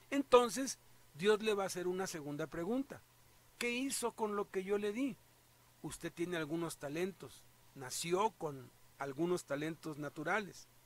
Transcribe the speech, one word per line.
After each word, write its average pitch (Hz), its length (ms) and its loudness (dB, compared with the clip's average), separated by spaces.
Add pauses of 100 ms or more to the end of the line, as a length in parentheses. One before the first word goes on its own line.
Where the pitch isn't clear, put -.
(100)
Entonces, 247 680 6 (360)
Dios 202 280 4
le 220 120 2
va 202 80 2
a 190 40 2
hacer 180 200 -4
una 185 220 0
segunda 147 400 -4
pregunta. 202 520 -2 (580)
"¿Qué 240 120 -2
hizo 240 420 -2
con 208 220 -4
lo 202 160 -2
que 190 140 -4
yo 202 140 0
le 208 140 -2
di?". 247 240 -2 (680)
Usted 160 300 -8
tiene 170 240 -4
algunos 160 420 -2
talentos, 156 640 -6 (340)
nació 170 600 0
con 135 300 -6 (300)
algunos 156 460 0
talentos 151 540 -4
naturales, 160 680 -4 (200)